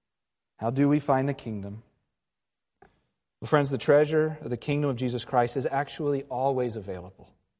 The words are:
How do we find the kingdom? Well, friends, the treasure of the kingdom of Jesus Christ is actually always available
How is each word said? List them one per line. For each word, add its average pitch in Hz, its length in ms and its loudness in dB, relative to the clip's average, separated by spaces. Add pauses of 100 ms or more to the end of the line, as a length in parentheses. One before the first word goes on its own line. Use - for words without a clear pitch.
(580)
How 110 120 -4
do 139 180 4
we 147 140 4
find 160 260 2
the 143 60 -2
kingdom? 104 500 -10 (1600)
Well, 123 60 -8
friends, 143 220 4
the 135 80 0
treasure 151 640 4
of - 80 -10
the 120 60 -2
kingdom 147 340 -2
of 127 60 -2
Jesus 120 300 -4
Christ 120 320 2
is 131 120 -2
actually 143 540 -2
always 127 540 -2
available 95 520 -12 (300)